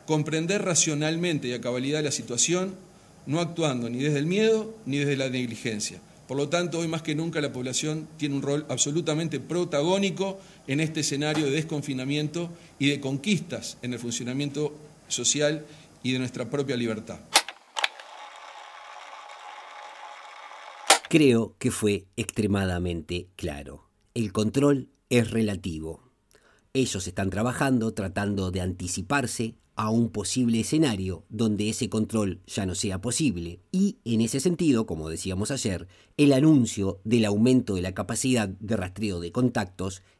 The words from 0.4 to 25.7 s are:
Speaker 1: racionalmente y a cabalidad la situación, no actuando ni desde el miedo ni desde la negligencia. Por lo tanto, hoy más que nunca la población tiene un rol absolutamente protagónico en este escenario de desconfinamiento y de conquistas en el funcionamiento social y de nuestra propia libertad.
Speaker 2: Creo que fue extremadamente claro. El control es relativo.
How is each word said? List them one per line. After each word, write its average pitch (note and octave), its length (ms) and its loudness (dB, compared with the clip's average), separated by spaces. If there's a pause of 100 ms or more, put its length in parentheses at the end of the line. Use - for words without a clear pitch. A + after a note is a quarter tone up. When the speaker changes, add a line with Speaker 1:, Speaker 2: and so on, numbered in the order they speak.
Speaker 1:
racionalmente D#3 880 0
y B2 40 -2
a B2 80 -6
cabalidad C3 420 0
la C#3 80 0
situación, D#3+ 640 0 (500)
no D3 140 0
actuando D3+ 500 0
ni A#2+ 100 -4
desde C#3+ 200 2
el C#3+ 60 0
miedo A3 480 2 (120)
ni C3+ 120 -2
desde C#3+ 200 2
la C3 120 -2
negligencia. A2+ 720 -4 (280)
Por C3 80 -2
lo C#3+ 100 0
tanto, E3+ 300 0
hoy E3 100 -2
más D#3+ 140 -2
que D#3+ 140 -4
nunca D#3+ 260 -2
la C#3 100 -2
población D3+ 560 -4 (100)
tiene C#3 180 -2
un C3+ 80 -2
rol C#3+ 260 0
absolutamente D#3 680 0
protagónico F3 1000 0 (300)
en C#3 120 0
este D#3+ 200 0
escenario D3+ 460 0
de C3+ 80 2
desconfinamiento D3+ 1000 -2 (260)
y C3+ 100 4
de C#3+ 120 4
conquistas C#3 840 -2
en B2 120 -6
el A#2+ 60 -6
funcionamiento C3+ 760 -4 (320)
social D3 580 0 (380)
y B2+ 80 0
de B2+ 80 2
nuestra B2 280 -4
propia C#3 300 -2
libertad. G#2+ 420 -4 (4000)
Speaker 2:
Creo B2 480 6
que B2 140 0
fue G2+ 340 0 (100)
extremadamente F2+ 1200 -2
claro. C#2+ 540 -10 (240)
El G#2+ 180 -2
control C3+ 580 2 (200)
es A#2+ 220 4
relativo. F2+ 800 -4 (640)